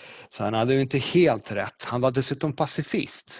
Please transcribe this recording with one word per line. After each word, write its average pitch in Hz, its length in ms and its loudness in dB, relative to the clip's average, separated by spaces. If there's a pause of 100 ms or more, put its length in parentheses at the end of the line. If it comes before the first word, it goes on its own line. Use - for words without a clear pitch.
(280)
Så - 160 -10
han 107 100 0
hade 120 200 4
ju 135 60 4
inte 135 180 0
helt 131 540 2
rätt. 101 300 -6
Han 123 180 -4
var 135 100 4
dessutom 135 420 -2
pacifist. - 880 -4